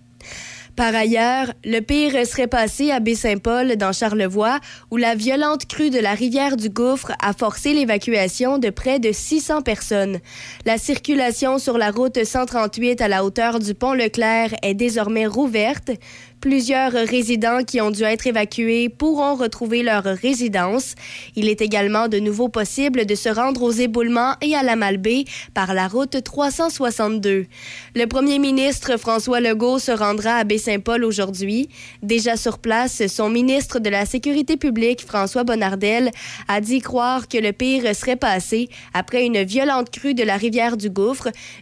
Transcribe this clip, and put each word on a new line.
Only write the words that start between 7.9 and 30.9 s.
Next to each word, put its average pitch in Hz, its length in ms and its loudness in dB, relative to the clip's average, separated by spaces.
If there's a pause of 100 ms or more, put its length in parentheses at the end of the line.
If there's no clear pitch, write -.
de 240 120 2
près 262 300 0
de 226 140 2
six - 260 0
cents 302 220 -2
personnes. 202 580 -2 (460)
La 226 120 2
circulation 262 840 0
sur 247 180 0
la 214 140 2
route 247 340 0
cent 254 200 -2
trente-huit 240 540 0
à 226 80 2
la 190 160 2
hauteur 233 360 0
du 208 140 -2
pont 254 200 0
Leclerc 226 600 2 (100)
est 196 100 0
désormais 220 540 0
rouverte. 226 640 0 (500)
Plusieurs 262 500 2
résidents 233 720 2
qui 240 180 -2
ont 214 80 2
dû 214 140 -2
être 220 240 0
évacués 226 600 0
pourront 285 460 2
retrouver 233 460 -2
leur 214 220 2
résidence. 208 880 0 (420)
Il 214 140 0
est 214 120 0
également 214 460 2
de 214 120 2
nouveau 214 300 0
possible 240 560 0
de 208 100 0
se 214 140 -2
rendre 240 340 0
aux 240 80 2
éboulements 240 720 0
et 302 120 0
à 285 80 2
la 247 140 2
Malbaie 208 480 0 (320)
par 190 180 -2
la 190 140 0
route 262 360 -2
trois 285 280 -2
cent 330 180 0
soixante-deux. 214 760 -2 (480)
Le 233 100 2
premier 269 320 2
ministre 269 600 0
François 226 420 0
Legault 240 400 2
se 254 120 -2
rendra 214 440 0
à 233 80 2
Baie-Saint-Paul 214 600 0